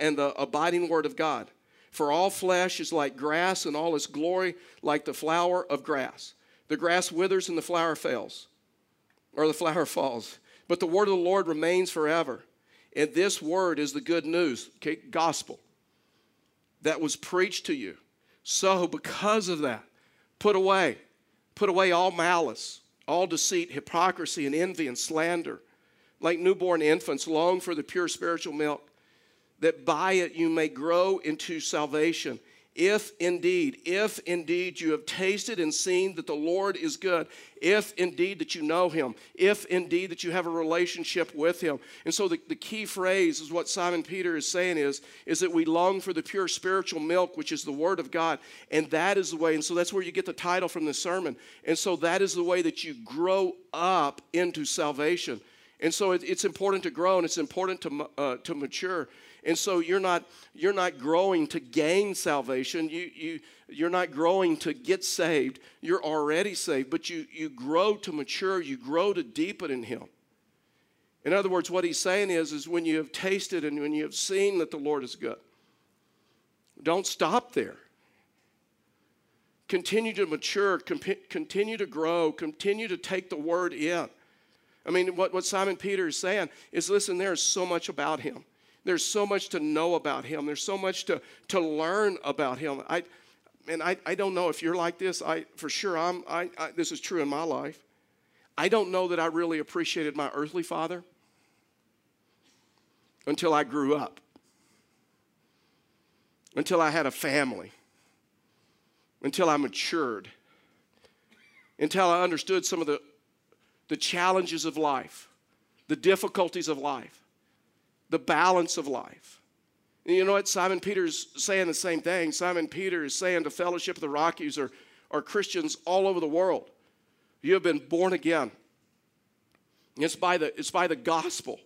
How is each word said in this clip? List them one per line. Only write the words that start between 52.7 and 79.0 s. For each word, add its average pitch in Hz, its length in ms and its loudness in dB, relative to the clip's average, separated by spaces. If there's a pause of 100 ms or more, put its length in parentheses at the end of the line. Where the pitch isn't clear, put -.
you 160 80 -10 (140)
grow 185 500 0 (160)
up 165 480 2 (140)
into 165 320 0
salvation. 147 720 0 (400)
And 160 140 2
so 196 180 2
it, 180 120 2
it's - 200 -2
important 190 380 0
to 180 80 -4
grow, 175 260 2
and 175 80 4
it's 170 140 -2
important 180 420 -2
to 160 100 -6
ma-, 143 180 -6 (100)
uh, 135 260 -2
to 170 100 -6
mature. 151 540 -6 (360)
And 165 120 2
so 185 220 0
you're 175 220 0
not, 180 240 0 (300)
you're 175 180 0
not 180 260 0
growing 165 500 4
to 165 120 -6
gain 180 560 2
salvation. 135 720 -2
You, 170 260 -8
you, 160 260 -8 (280)
you're 160 220 0
not 180 200 2
growing 165 460 4
to 156 160 -2
get 165 320 0
saved. 151 560 0 (200)
You're 165 220 0
already 156 520 0
saved, 135 360 -2
but 165 180 -2
you, 160 240 -8
you 156 180 -8
grow 151 480 2
to 202 120 -12
mature. 180 500 -2
You 139 160 -6
grow 160 360 0
to 180 100 -2
deepen 160 480 -4
in 127 140 -4
him. 110 220 -8 (1160)
In 151 80 0
other 196 160 2
words, 180 220 0
what 180 140 0
he's 190 160 -2
saying 196 300 0
is, 165 220 0
is 147 140 -8
when 170 180 -2
you 160 120 2
have 147 160 -4
tasted 190 520 -2
and 147 140 -2
when 147 160 -2
you 151 80 0
have 147 140 -6
seen 196 420 0
that 160 140 -2
the 160 60 -6
Lord 143 260 -2
is 120 100 -10
good, - 240 -8 (1400)
don't 175 240 0
stop 190 460 0
there. - 240 -2 (1900)